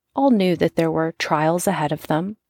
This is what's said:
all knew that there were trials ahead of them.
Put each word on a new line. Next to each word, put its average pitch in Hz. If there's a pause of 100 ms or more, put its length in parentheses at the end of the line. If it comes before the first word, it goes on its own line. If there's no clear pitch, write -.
(140)
all 277
knew 190
that 165
there 165
were 160
trials 160
ahead 156
of 151
them. 180 (140)